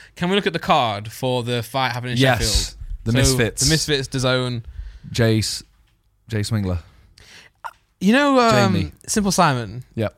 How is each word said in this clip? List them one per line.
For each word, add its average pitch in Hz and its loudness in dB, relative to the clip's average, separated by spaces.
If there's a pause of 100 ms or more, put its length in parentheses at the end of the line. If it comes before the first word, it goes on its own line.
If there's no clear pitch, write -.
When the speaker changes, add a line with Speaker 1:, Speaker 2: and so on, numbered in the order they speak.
(160)
Speaker 1:
Can 175 -4
we 190 2
look 202 0
at 175 -2
the 170 -4
card 113 0
for 127 -2
the 120 -2
fight 127 -2
happening 123 -4
in 120 -2
Speaker 2:
Yes. 127 4
Speaker 1:
Sheffield? - -2 (280)
Speaker 2:
The 113 0
Speaker 1:
So, 120 4
Speaker 2:
Misfits. 131 2
Speaker 1:
the 143 2
Misfits, 147 0
dazone. 127 -2 (480)
Speaker 2:
Jace, 113 0 (680)
Jay 107 -4
Swingler. 98 -2 (1200)
Speaker 1:
You 190 4
know, 277 4
um, 208 4
Speaker 2:
Jamie. - -2 (160)
Speaker 1:
Simple 202 -2
Simon? 123 0 (120)
Speaker 2:
Yep. 107 -4